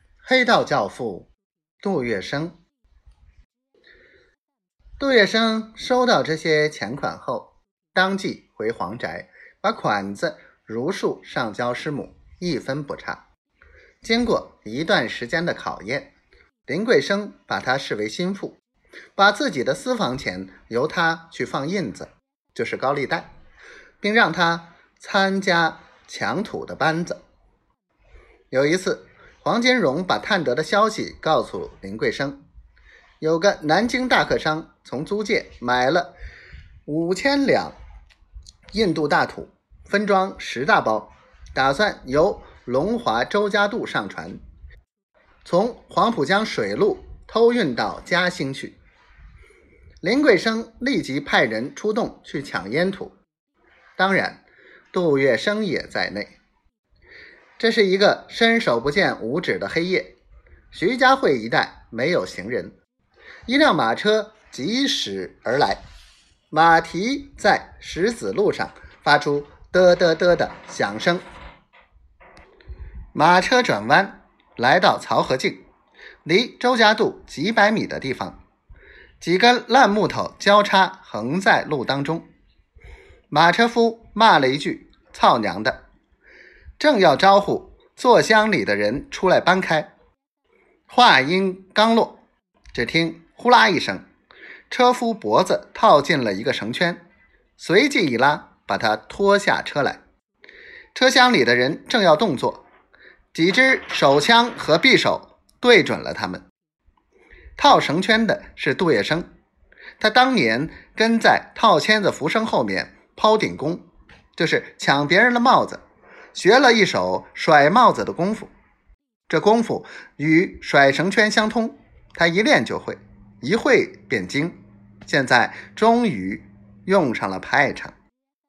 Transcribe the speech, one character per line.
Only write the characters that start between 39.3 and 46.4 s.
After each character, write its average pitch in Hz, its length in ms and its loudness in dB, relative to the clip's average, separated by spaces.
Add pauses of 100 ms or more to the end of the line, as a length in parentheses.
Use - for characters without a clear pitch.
分 202 220 -4
装 190 320 0
十 - 260 -10
大 180 160 2
包， 110 320 -4 (400)
打 135 220 0
算 196 320 -2
由 151 360 0 (220)
龙 160 340 -2
华 117 240 -2
周 202 280 -2
家 202 180 0
渡 202 160 -6
上 107 240 -6
船， 87 300 -16 (1080)
从 214 420 -2
黄 196 240 0
浦 160 140 -4
江 202 220 0